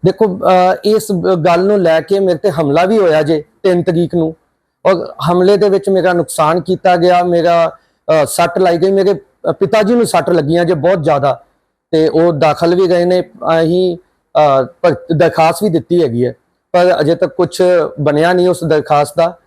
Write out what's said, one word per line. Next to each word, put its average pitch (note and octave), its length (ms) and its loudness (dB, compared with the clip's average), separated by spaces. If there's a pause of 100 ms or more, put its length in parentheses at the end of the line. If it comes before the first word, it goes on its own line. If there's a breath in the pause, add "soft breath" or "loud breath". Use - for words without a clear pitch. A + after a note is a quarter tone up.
ਦੇਖੋ, G3 340 0
ਅਹ, F#3 360 2 (100)
ਇਸ G#3+ 280 0 (340)
ਗੱਲ F3 200 2
ਨੂੰ G3+ 140 0
ਲੈ D#3+ 200 2
ਕੇ G3 200 -2
ਮੇਰੇ F3+ 180 -2
'ਤੇ G3+ 120 -2
ਹਮਲਾ D3+ 340 0
ਵੀ G#3+ 140 0
ਹੋਇਆ D#3+ 240 2
ਜੇ D3+ 220 -2 (180)
ਤਿੰਨ F3+ 200 0
ਤਰੀਕ E3+ 320 -2
ਨੂੰ, D#3+ 200 -2 (520)
ਔਰ - 280 -2 (160)
ਹਮਲੇ F3+ 260 2
ਦੇ G#3 120 2
ਵਿੱਚ G3 200 -2
ਮੇਰਾ F#3 240 0
ਨੁਕਸਾਨ E3 480 -2
ਕੀਤਾ F3+ 360 -2
ਗਿਆ, F3 260 2
ਮੇਰਾ, E3+ 540 0 (340 soft breath)
ਅਹ, D#3 160 2
ਸੱਟ E3+ 320 -2
ਲਾਈ F3 200 2
ਗਈ, F#3 120 0
ਮੇਰੇ, G3 240 0
ਅਹ, - 380 -8
ਪਿਤਾ G#3+ 300 0
ਜੀ G#3+ 120 0
ਨੂੰ A#3+ 120 0
ਸੱਟ F3 240 -2
ਲੱਗੀਆਂ E3+ 340 0
ਜੇ F3 100 0
ਬਹੁਤ E3 300 -2
ਜ਼ਿਆਦਾ, C#3+ 400 -2 (460)
ਤੇ D#3+ 180 2
ਉਹ E3 240 2
ਦਾਖਲ D#3+ 420 0
ਵੀ F3+ 140 0
ਗਏ F3 160 0
ਨੇ। F3+ 160 0
ਅਸੀਂ, E3+ 760 -2
ਅਹ, C#3+ 680 0 (180)
ਪਰ E3 140 2 (160)
ਦਰਖਾਸਤ D#3+ 500 0
ਵੀ G#3 60 0
ਦਿੱਤੀ E3+ 340 0
ਹੈਗੀ B2 240 -2
ਹੈ, A2+ 80 -6 (380)
ਪਰ F3+ 280 2
ਅਜੇ D#3+ 140 2
ਤੱਕ E3+ 200 -4
ਕੁਛ F3+ 280 -2 (380)
ਬਣਿਆ D3+ 320 0
ਨਹੀਂ F3+ 160 2
ਉਸ F3 160 -2
ਦਰਖਾਸਤ D3 520 0
ਦਾ। E3 300 -2